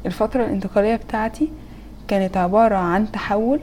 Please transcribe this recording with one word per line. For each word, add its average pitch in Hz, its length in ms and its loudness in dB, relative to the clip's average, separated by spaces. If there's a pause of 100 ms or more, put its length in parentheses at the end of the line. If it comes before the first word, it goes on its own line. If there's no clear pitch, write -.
الفترة 226 380 0
الانتقالية 208 520 0
بتاعتي 226 520 -2 (600)
كانت 190 280 0
عبارة 202 400 4
عن 190 360 2
تحول 226 500 0